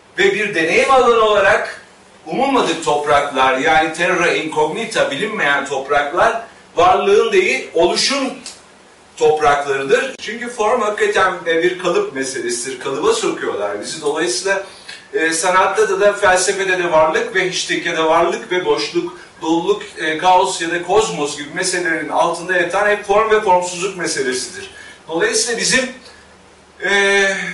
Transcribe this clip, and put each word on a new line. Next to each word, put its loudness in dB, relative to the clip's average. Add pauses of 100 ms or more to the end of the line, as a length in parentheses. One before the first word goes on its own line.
(180)
Ve 4
bir -2
deneyim 2
alanı 4
olarak 2 (460)
umulmadık 0
topraklar, 2
yani 2
terra 0
incognita, -2
bilinmeyen -2
topraklar 0 (340)
varlığın 4
değil, 2
oluşun 0 (840)
topraklarıdır. 2
Çünkü -8
form 0
hakikaten, 0 (120)
e, 2
bir 0
kalıp -2
meselesidir. -6
Kalıba 0
sokuyorlar -4
bizi. -10
Dolayısıyla, -2 (520)
e, 0
sanatta 2
da, -2
da 4
felsefede 2
de -2
varlık 2
ve 0
hiçlik -4
ya -4
da 2
varlık 0
ve 0
boşluk, -2 (240)
doluluk, 0 (160)
e, -4
kaos 2
ya -4
da -2
kozmos 0
gibi -10
meselelerin -2
altında -2
yatan 0
hep -2
form 2
ve 4
formsuzluk 0
meselesidir. -4 (380)
Dolayısıyla -2
bizim, 0 (920)
e, 2 (260)